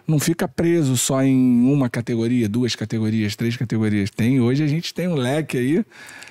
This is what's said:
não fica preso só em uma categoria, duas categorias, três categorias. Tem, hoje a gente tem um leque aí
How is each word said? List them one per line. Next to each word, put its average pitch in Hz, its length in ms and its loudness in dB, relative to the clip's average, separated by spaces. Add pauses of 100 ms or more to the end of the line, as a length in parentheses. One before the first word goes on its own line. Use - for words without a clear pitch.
não 156 120 2
fica 170 280 -2
preso 165 480 0
só 135 280 0
em 127 480 4
uma 135 180 2
categoria, 117 580 0
duas 117 280 -2
categorias, 110 600 -2
três 120 220 -2
categorias. 107 540 0
Tem, 127 280 2
hoje 131 240 2
a 151 40 0
gente 156 260 -4
tem 175 140 -4
um 175 80 -2
leque 139 420 -2
aí 147 280 0 (460)